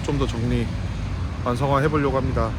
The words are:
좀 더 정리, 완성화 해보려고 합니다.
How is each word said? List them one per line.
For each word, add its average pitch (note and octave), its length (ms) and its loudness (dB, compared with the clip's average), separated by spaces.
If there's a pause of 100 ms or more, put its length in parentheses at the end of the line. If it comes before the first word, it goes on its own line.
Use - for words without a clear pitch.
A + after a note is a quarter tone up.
좀 C#3+ 140 -2
더 C3+ 80 2
정리, A#2 400 0 (760)
완성화 C3+ 380 2
해보려고 C#3+ 360 2
합니다. A#2+ 420 2